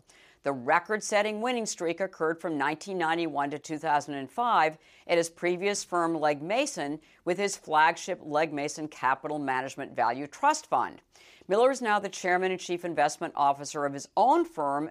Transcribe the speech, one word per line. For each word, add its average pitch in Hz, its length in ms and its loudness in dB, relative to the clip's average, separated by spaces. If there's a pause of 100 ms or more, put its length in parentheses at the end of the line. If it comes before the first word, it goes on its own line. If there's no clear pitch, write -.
(440)
The 139 80 0
record-setting 202 880 0
winning 240 260 -2
streak 170 340 -4
occurred 165 400 -2
from 160 180 -4
nineteen 156 380 -2
ninety-one 160 540 -2
to 147 80 -8
two 156 200 -8
thousand 147 360 0
and 135 160 -8
five 180 480 2 (280)
at 170 120 4
his 165 100 0
previous 180 560 -2
firm, 165 340 0
Legg 151 240 2
Mason, 170 560 -4 (280)
with 175 100 0
his 202 200 -2
flagship 160 680 2
Legg 151 300 0
Mason 151 360 -6
Capital 143 500 -2
Management 131 560 -4
Value 127 320 0
Trust - 400 0
Fund. 117 360 -2 (440)
Miller 226 240 4
is 254 120 -4
now 208 160 2
the 196 100 -4
chairman 185 420 0
and 185 100 -4
chief 175 240 -4
investment 156 520 0
officer 143 480 0
of 139 80 0
his 139 240 -10
own 285 280 6
firm, 143 460 -2